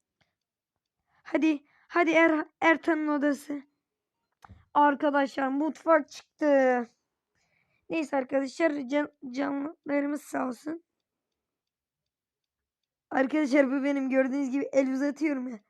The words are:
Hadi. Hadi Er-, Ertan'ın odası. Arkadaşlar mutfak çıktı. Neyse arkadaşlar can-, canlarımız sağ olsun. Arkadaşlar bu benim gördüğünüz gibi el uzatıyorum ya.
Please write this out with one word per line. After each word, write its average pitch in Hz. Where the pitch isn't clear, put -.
Hadi. 311
Hadi 339
Er-, 320
Ertan'ın 320
odası. 285
Arkadaşlar 285
mutfak 302
çıktı. 262
Neyse 311
arkadaşlar 277
can-, 294
canlarımız 285
sağ 262
olsun. 302
Arkadaşlar 269
bu 269
benim 277
gördüğünüz 262
gibi 277
el 262
uzatıyorum 277
ya. 233